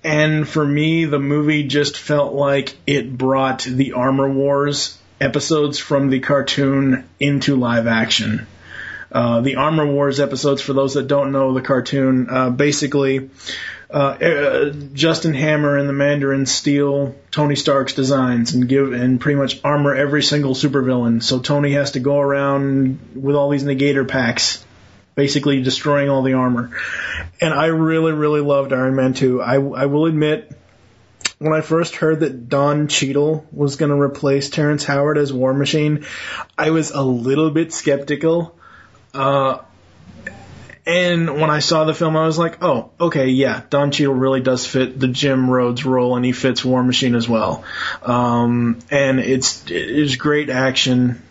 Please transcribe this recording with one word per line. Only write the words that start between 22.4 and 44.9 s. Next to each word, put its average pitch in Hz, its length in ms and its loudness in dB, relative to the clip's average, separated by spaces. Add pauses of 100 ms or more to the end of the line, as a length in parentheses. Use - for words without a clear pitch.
with 135 200 -2
all 143 140 2
these 143 140 0
negator 135 420 0
packs, 127 600 -2 (480)
basically 139 480 0
destroying 139 480 0
all 135 140 2
the 131 100 2
armor. 123 380 0 (680)
And 160 140 0
I 156 140 2
really, 160 440 2
really 151 300 0
loved 139 320 0
Iron 131 220 0
Man 131 180 2
two. 127 280 0
I, 117 120 -2
I 139 320 0
will 147 220 2
admit, 151 440 0 (840)
when 156 160 -2
I 156 80 0
first 160 340 -2
heard 160 260 0
that 127 280 -4
Don 147 400 2
Cheadle 147 640 0
was 143 240 -2
gonna 147 240 0
replace 139 480 0
Terrence 147 340 0
Howard 143 340 0
as 143 140 0
War 131 220 0
Machine, 151 520 0 (520)
I 156 140 0
was 160 200 0
a 139 120 -4
little 131 480 0
bit 160 200 0
skeptical. 151 840 -2 (560)
Uh, 139 460 0 (1300)
and 170 560 0
when 156 80 2
I 151 100 2
saw 156 260 2
the 156 100 0
film, 160 220 0
I 160 100 2
was 160 100 0
like, 165 240 -2
"Oh, 143 380 0
okay, 147 300 2
yeah, 127 400 2
Don 143 220 2
Cheadle 143 220 2
really 131 280 2
does 127 260 0
fit 131 320 -2